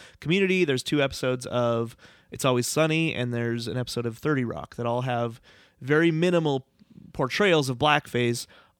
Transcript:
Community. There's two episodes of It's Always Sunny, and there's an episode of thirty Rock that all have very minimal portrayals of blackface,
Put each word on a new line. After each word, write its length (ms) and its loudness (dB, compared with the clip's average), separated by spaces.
Community. 460 2
There's 160 0
two 200 0
episodes 440 -2
of 500 -2
It's 140 -8
Always 220 2
Sunny, 480 0
and 180 -4
there's 340 -4
an 120 -6
episode 260 -4
of 140 -6
thirty 260 0
Rock 320 -8
that 80 -6
all 180 -2
have 380 -4
very 300 4
minimal 560 2
portrayals 560 2
of 80 -4
blackface, 680 0